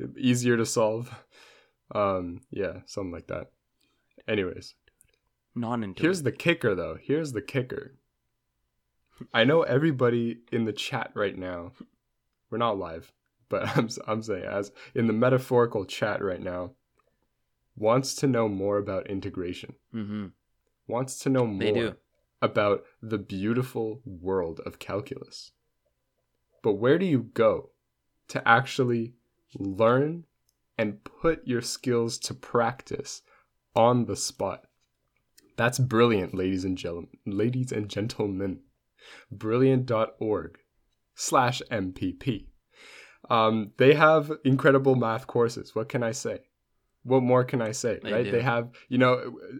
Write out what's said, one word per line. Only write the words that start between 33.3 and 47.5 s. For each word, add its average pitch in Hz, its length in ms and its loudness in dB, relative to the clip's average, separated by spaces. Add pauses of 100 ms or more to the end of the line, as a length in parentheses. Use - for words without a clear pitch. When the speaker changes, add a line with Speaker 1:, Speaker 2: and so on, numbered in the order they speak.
Speaker 1:
on 120 320 6
the 98 100 -4
spot? - 500 -6 (920)
That's 120 220 0
brilliant, 117 560 4
ladies 92 300 -2
and 92 120 -2
gel-, 85 300 -8 (180)
ladies 123 480 -2
and 107 160 -4
gentlemen. 101 720 -4 (720)
Brilliant 127 560 2
dot 113 320 0
org. 101 400 -2 (580)
slash 127 440 0 (100)
M 95 220 -4
P 92 200 -4
P. 104 360 -6 (800)
Um, 110 500 2
they 135 160 8
have 156 360 6 (140)
incredible 135 500 4
math 113 320 -2
courses. 117 480 -2
What 113 140 -4
can 120 160 -4
I 113 80 -2
say? - 300 -8 (600)
What 127 220 2
more 127 180 6
can 127 180 -2